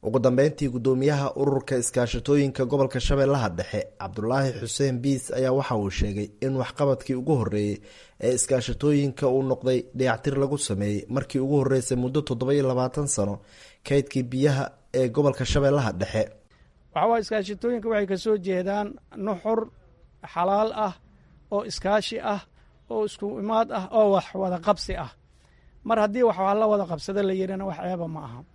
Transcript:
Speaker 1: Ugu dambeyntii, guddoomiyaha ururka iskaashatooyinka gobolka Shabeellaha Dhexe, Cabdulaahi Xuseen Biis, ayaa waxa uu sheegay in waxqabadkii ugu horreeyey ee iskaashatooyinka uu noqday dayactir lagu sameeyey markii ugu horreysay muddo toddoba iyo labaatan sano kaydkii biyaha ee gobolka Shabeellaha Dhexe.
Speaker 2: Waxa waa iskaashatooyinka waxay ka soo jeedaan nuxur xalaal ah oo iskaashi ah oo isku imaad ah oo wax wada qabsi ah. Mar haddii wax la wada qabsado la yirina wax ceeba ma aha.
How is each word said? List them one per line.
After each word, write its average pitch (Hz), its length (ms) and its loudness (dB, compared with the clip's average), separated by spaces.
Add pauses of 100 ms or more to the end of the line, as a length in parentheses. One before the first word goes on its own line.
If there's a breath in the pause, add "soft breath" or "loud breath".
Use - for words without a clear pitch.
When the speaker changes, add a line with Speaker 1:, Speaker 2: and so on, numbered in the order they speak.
Speaker 1:
Ugu 110 160 0
dambeyntii, 135 500 2
guddoomiyaha 131 580 2 (100)
ururka 139 420 0
iskaashatooyinka 131 840 0
gobolka 135 360 0
Shabeellaha 139 500 2
Dhexe, 87 300 -4 (180)
Cabdulaahi 127 540 -2
Xuseen 120 480 -2
Biis, 135 300 0
ayaa 131 220 0
waxa 131 240 0
uu 101 140 0
sheegay 101 380 -2 (120)
in 135 160 -2
waxqabadkii 131 580 0
ugu 131 220 0
horreeyey 104 400 0 (440 loud breath)
ee 123 140 2
iskaashatooyinka 135 920 0
uu 131 140 4
noqday 127 360 0 (160)
dayactir 127 440 0
lagu 139 200 0
sameeyey 104 500 -2
markii 131 320 -4
ugu 139 180 2
horreysay 131 380 2
muddo 127 260 0
toddoba 131 320 -2
iyo 143 140 2
labaatan 127 380 0
sano 101 280 -2 (500 loud breath)
kaydkii 139 380 0
biyaha 131 420 2 (300)
ee 127 140 4
gobolka 135 360 2
Shabeellaha 139 480 2
Dhexe. 90 320 0 (720 soft breath)
Speaker 2:
Waxa 160 140 2
waa 233 120 2
iskaashatooyinka 220 680 -4
waxay 208 180 2
ka 190 100 -2
soo 214 220 0
jeedaan 190 500 -2 (280)
nuxur 214 440 -2 (720)
xalaal 196 400 2
ah 208 200 -2 (560 soft breath)
oo 202 140 -2
iskaashi 208 560 -2
ah 208 200 -2 (500 soft breath)
oo 220 160 0
isku 208 200 -8 (120)
imaad 220 320 0
ah 190 220 -4
oo 214 180 6
wax 190 240 2
wada 185 240 -2
qabsi 185 380 -2
ah. 156 140 -10 (720 soft breath)
Mar 226 140 2
haddii 214 240 2
wax 220 140 4 (220)
la 220 80 4
wada 208 200 2
qabsado 185 360 -4
la 190 100 2
yirina 190 340 -4
wax 190 120 -6
ceeba 180 300 -6
ma 156 160 -10
aha. 120 160 -14 (140)